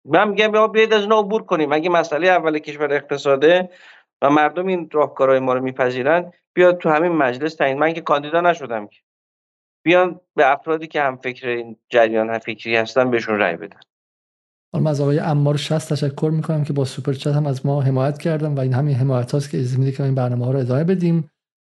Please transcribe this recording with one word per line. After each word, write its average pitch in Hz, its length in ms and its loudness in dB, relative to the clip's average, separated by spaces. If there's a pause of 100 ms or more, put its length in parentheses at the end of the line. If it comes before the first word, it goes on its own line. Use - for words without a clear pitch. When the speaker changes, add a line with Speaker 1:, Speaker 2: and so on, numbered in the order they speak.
Speaker 1:
من 170 240 2
می‌گم 208 260 0
آقا 214 120 4
بیاید 214 260 2
از 214 100 2
اینا 214 160 2
عبور 214 240 -2
کنیم. 156 300 0
اگه 156 180 0
مسئلهٔ 160 400 2
اول 160 280 2
کشور 147 340 -4
اقتصاده 143 800 2 (520)
و 135 80 2
مردم 151 360 0
این 175 260 -4
راهکارهای 139 460 2
ما 131 160 0
رو 131 60 -2
میپذیرن، 131 720 -2 (220)
بیاد 175 240 4
تو 175 120 0
همین 165 220 2
مجلس 143 420 -2
تعیین. 135 240 -2
من 156 140 2
که 165 80 -8
کاندیدا 151 400 -2
نشدم 139 460 -2
که. - 120 -20 (840)
بیان 180 380 2 (160)
به 143 160 4
افرادی 160 340 -4
که 156 160 -4
هم 131 140 -2
فکر 127 320 -10
این 117 280 -6 (120)
جریان 113 420 4
هم 113 80 -4
فکری 117 380 -6
هستن 123 340 0
بهشون 110 280 0
رای 90 180 0
بدن. 95 240 -16 (920)
Speaker 2:
حالا 143 120 -2
من 156 60 2
از 143 100 -2
آقای 143 180 2
عمار 147 380 0
شصت 156 360 -4
تشکر 147 420 -2
می‌کنم 156 300 -2
که 156 80 -6
با 139 120 0
سوپر 131 280 -6
چت 135 140 -6
هم 147 200 0
از 131 200 -4
ما 143 160 0
حمایت 135 360 0
کردن 156 360 -2
و 135 60 -2
این 131 120 0
همین 143 220 0
حمایت 127 380 0
هاست 143 180 -2
که 165 80 -4
اجازه 127 200 -2
می‌ده 135 140 0
که 135 100 -6
این 135 120 0
برنامه 123 300 -2
ها 127 80 -2
رو 139 60 0
ادامه 131 260 0
بدیم. 170 460 0 (380)